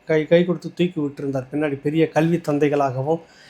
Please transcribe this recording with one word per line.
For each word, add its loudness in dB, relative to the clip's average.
கை, 0
கை 4
கொடுத்து -6
தூக்கி -2
விட்டுருந்தார். -6
பின்னாடி -2
பெரிய 0
கல்வி 2
தந்தைகளாகவும் 0